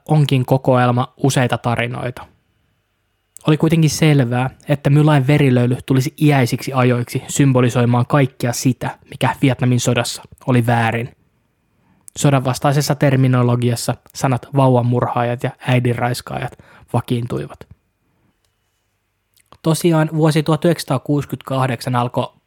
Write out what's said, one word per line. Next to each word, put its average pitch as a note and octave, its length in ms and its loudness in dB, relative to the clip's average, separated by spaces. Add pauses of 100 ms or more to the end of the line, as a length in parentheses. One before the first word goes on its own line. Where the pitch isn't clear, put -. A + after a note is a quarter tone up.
onkin C#3 380 2
kokoelma B2 720 0
useita B2+ 420 0
tarinoita. B2 680 -6 (1200)
Oli D#3 100 4
kuitenkin D#3+ 340 2
selvää, C3 600 0 (180)
että C#3+ 220 0
Mylain D3 360 4
verilöyly B2+ 500 2 (100)
tulisi C3 360 0
iäisiksi C3+ 500 0
ajoiksi B2 560 0
symbolisoimaan B2 800 2
kaikkea C3 460 0
sitä, - 460 -4 (120)
mikä - 320 -4
Vietnamin B2+ 380 0
sodassa A#2+ 420 -2 (240)
oli B2 200 2
väärin. A#2 500 -2 (1000)
Sodanvastaisessa C#3 760 0
terminologiassa B2 1000 0 (200)
sanat A#2+ 320 -4 (100)
vauvanmurhaajat A#2+ 840 2
ja B2+ 80 -4 (160)
äidinraiskaajat B2 920 -2 (340)
vakiintuivat. B2 640 -6 (2000)
Tosiaan D#3+ 520 0
vuosi D#3 280 2
tuhat D#3 220 -2
yhdeksänsataakuusikymmentäkahdeksan C3 1300 -2
alkoi A#2+ 360 -2 (140)